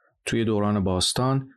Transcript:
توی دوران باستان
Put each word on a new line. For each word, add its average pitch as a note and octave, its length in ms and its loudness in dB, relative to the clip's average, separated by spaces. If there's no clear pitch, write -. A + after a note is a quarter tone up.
توی A2+ 200 0
دوران G#2 400 0
باستان B2 720 0